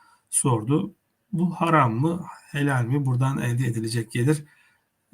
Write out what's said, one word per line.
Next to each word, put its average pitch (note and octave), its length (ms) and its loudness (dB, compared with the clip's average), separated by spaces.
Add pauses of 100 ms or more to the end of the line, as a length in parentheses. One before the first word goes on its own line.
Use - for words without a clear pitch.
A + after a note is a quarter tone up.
(300)
sordu. C#3 640 0 (380)
"Bu E3+ 220 0
haram C#3+ 460 2
mı, E3+ 260 -2 (240)
helal C#3 340 0
mi, C3+ 220 0
buradan C3 320 0
elde B2 280 0
edilecek A2 460 -4
gelir?" D3 320 0 (680)